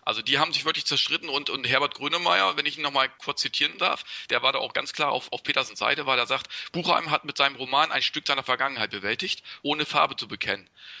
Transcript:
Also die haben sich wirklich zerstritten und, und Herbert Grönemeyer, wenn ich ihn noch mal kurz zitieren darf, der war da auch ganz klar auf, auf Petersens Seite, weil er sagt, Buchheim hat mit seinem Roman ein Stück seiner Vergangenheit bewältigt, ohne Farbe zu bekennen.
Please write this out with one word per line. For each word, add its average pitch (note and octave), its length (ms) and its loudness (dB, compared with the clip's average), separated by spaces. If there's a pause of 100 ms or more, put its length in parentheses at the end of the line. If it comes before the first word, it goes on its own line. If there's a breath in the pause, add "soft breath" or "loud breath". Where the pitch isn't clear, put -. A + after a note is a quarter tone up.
Also A2 180 0
die C3 160 2
haben E3 140 2
sich - 120 0
wirklich D#3 220 0
zerstritten C#3 420 0
und, C#3 220 -2
und C3 160 -2
Herbert C3+ 280 2
Grönemeyer, F3 640 4
wenn D3+ 100 0
ich D3 100 -6
ihn D3+ 60 -8
noch C#3+ 100 -2
mal C3 160 4
kurz - 340 -6
zitieren - 360 -2
darf, - 260 0 (260 loud breath)
der B2 120 2
war C3+ 100 4
da C3+ 60 -2
auch B2+ 140 -4
ganz - 200 -4
klar D3+ 200 0
auf, - 200 -4
auf B2 100 -6
Petersens C3 360 -2
Seite, C#3+ 280 0
weil C3 120 4
er A#2+ 80 2
sagt, C3 220 -2 (240 loud breath)
Buchheim E3 380 2
hat D3+ 140 2
mit C#3+ 120 -8
seinem C#3 200 2
Roman C3+ 360 0
ein C3 100 0
Stück - 240 -4
seiner C3+ 160 0
Vergangenheit B2 480 0
bewältigt, G#2 520 -4 (200 loud breath)
ohne D3+ 220 0
Farbe D3+ 320 2
zu A#2 120 -6
bekennen. G2+ 400 -6 (320 loud breath)